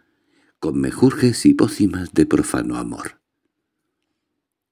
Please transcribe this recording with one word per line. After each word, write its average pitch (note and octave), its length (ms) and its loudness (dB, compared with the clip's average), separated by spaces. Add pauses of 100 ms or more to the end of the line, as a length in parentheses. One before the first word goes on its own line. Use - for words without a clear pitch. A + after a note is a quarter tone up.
(600)
con C2+ 200 -4
mejurjes B2 640 0
y G2 100 6
pócimas F#2 600 0
de D#2+ 120 4
profano - 500 -2
amor. A#1+ 440 -12 (1500)